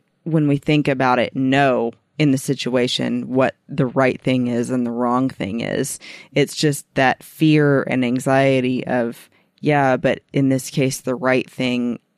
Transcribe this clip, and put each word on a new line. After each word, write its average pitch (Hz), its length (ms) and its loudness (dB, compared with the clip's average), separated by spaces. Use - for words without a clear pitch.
when 156 240 0
we 143 100 2
think 147 300 0
about 131 320 2
it, 110 160 -2
know 131 560 2
in 151 140 4
the 135 60 2
situation 123 920 -2
what 127 260 0
the 143 180 -2
right 131 360 0
thing 127 260 0
is 120 220 -2
and 127 160 -2
the 117 60 -4
wrong 123 380 0
thing 113 320 -8
is. 107 380 -4
It's 143 220 0
just 147 300 -2
that 131 280 0
fear 147 600 2
and 131 200 -2
anxiety 131 840 0
of, 120 420 -4
"Yeah, 139 340 2
but 123 260 -2
in 139 160 0
this 131 200 -2
case, 131 320 -2
the 127 140 -4
right 127 340 -2
thing 123 500 -4